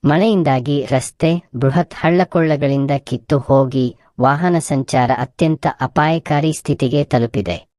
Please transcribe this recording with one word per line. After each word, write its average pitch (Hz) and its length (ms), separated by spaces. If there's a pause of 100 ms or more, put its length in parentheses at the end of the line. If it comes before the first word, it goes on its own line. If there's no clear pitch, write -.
ಮಳೆಯಿಂದಾಗಿ 143 840
ರಸ್ತೆ 160 520 (120)
ಬೃಹತ್ 139 400
ಹಳ್ಳಕೊಳ್ಳಗಳಿಂದ 151 1000
ಕಿತ್ತು 139 420
ಹೋಗಿ, 131 560 (260)
ವಾಹನ 151 380
ಸಂಚಾರ 135 580
ಅತ್ಯಂತ 156 500 (140)
ಅಪಾಯಕಾರಿ 156 720
ಸ್ಥಿತಿಗೆ 143 500
ತಲುಪಿದೆ. 104 640 (120)